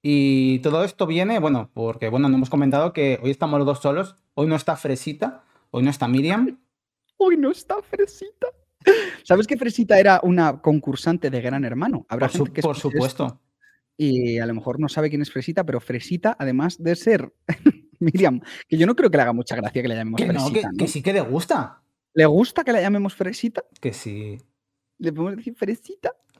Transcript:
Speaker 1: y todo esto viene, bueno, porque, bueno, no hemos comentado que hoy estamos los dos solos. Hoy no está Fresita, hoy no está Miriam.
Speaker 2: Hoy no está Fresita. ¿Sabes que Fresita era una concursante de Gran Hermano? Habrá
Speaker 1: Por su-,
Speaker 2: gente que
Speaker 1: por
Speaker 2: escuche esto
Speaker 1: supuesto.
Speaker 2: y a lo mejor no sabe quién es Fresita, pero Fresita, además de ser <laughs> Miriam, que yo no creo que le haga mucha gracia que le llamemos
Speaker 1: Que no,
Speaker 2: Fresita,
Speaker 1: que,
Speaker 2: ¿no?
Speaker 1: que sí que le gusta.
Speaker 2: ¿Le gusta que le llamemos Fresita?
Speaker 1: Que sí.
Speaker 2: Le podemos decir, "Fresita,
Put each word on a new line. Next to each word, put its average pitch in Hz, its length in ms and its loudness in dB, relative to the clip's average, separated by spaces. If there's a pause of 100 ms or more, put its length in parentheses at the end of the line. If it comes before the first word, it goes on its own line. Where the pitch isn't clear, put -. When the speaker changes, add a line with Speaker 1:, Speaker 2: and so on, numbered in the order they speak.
Speaker 1:
y 135 580 2
todo 160 240 0
esto 185 220 -2
viene, 185 320 0
bueno, 143 360 0
porque, 113 340 -4
bueno, 135 200 2
no 131 80 4
hemos 131 140 0
comentado 143 420 2
que 139 300 0
hoy 131 80 0
estamos 147 280 -2
los 139 80 2
dos 139 140 -2
solos. 160 360 -2 (180)
Hoy 147 120 0
no 160 100 0
está 151 200 -2
Fresita, 151 680 -6 (260)
hoy 123 120 -2
no 139 80 2
está 135 180 -2
Miriam. 170 500 0 (600)
Speaker 2:
Hoy 370 180 4
no 285 140 2
está 381 320 -6
Fresita. 403 640 -6 (760)
¿Sabes 202 220 4
que 277 120 -4
Fresita 214 420 4
era 196 220 6
una 170 400 2
concursante 151 680 0
de 127 140 -4
Gran 135 240 -4
Hermano? 165 420 -4
Habrá 117 200 -2
Speaker 1:
Por - 80 -6
su-, 143 100 2
Speaker 2:
gente - 80 -10
que 151 80 -4
Speaker 1:
por 147 140 -2
Speaker 2:
escuche 143 220 -4
esto 131 300 -2
Speaker 1:
supuesto. - 140 -14 (560)
Speaker 2:
y 127 400 0
a 113 80 -2
lo 117 80 -4
mejor 123 260 -6
no 147 80 0
sabe 151 220 -2
quién 143 100 -4
es 143 100 -6
Fresita, 165 360 -4
pero 127 140 -4
Fresita, - 580 -4
además 143 440 -2
de 170 140 0
ser - 380 0 (120)
<laughs> - 540 -2
Miriam, 165 400 2 (260)
que 160 120 -2
yo 165 80 6
no 240 100 2
creo 240 140 4
que 156 80 4
le 131 60 4
haga 120 100 0
mucha 120 200 -6
gracia 120 280 -4
que 123 60 -4
le 113 80 -4
llamemos 110 220 -6
Speaker 1:
Que 220 100 -2
no, 175 40 0 (160)
Speaker 2:
Fresita, 214 120 0
Speaker 1:
que, - 80 -6
Speaker 2:
¿no? - 100 -8
Speaker 1:
que 185 100 0
sí 139 140 -6
que 196 100 0
le 196 80 2
gusta. 147 640 -2 (320)
Speaker 2:
¿Le 156 100 8
gusta 202 400 4
que 247 80 0
le 220 80 4
llamemos 196 340 0
Fresita? 202 480 -6 (200)
Speaker 1:
Que 117 100 -4
sí. 107 460 -12 (600)
Speaker 2:
Le 160 140 -4
podemos 180 240 -6
decir, 233 180 -12
"Fresita, - 560 -8 (300)